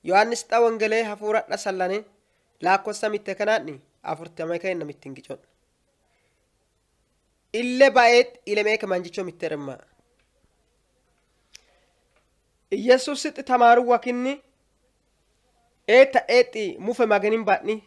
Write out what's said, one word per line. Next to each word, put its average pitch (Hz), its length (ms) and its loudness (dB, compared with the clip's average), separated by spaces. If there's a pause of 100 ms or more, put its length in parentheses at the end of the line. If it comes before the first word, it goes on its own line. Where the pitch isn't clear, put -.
Yohaannis 220 440 2
xa 226 120 2
wongelee 226 440 0
hafuura 214 440 -4
dha 196 80 -6
sallane 190 420 -6 (640)
laakkossa 196 480 -2
mitte 202 240 -8
kanaadni 202 400 -2 (280)
afurtama 160 560 -8
kee 185 160 -6
namitti 151 340 -12
hin 135 80 -16
gicoon. - 240 -16 (2250)
Ille 247 360 2
ba'eet 240 400 4 (160)
ilemee 208 320 -2
ka 214 80 -8
manjichoo 185 380 -6
mitte 165 240 -10
remmaa. 143 300 -10 (3000)
Iyesuusitti 262 680 0
tamaaru 240 460 4
wakinni 247 460 0 (1500)
eetta 262 400 6
eexxi 240 360 0 (140)
mufe 226 280 -2
maganin 214 380 0
baadni 208 320 -2 (100)